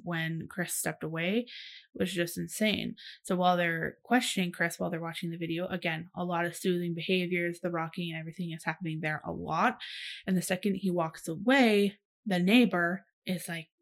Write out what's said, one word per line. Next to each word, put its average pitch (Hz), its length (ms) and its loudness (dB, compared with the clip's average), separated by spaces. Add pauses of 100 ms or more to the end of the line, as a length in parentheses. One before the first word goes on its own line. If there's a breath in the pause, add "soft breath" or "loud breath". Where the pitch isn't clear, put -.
when 165 460 -4
Chris - 240 -4
stepped 160 300 -4
away 170 420 0 (480 loud breath)
was 185 180 0
just 175 260 -2
insane. 180 580 -2 (280 loud breath)
So 180 140 0
while 180 180 6
they're 165 480 0
questioning 196 480 2
Chris, 170 260 -2
while 175 120 -2
they're 170 100 -4
watching 165 320 -6
the 165 60 -6
video, 165 300 -2
again, 170 460 -4
a 180 120 -4
lot 170 200 0
of 170 120 -4
soothing 175 360 0
behaviors, 175 680 0
the 180 100 -2
rocking 165 400 -4
and 160 80 -6
everything 165 320 -8
is 160 140 -10
happening 160 360 -4
there 156 240 -2
a 175 60 -6
lot. 175 480 0 (480 loud breath)
And 185 80 2
the 175 60 2
second 190 340 0
he 185 160 -2
walks 165 380 -2
away, 214 560 6 (420)
the 180 120 2
neighbor 185 680 4 (220)
is 180 200 -4
like 165 200 -10 (140)